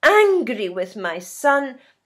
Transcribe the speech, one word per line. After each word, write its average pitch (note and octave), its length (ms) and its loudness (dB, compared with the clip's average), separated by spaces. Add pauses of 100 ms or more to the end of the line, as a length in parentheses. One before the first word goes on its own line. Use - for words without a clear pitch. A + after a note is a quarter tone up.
angry E4+ 640 2
with F3+ 280 -8
my F3 220 -6
son C#4 600 -2 (280)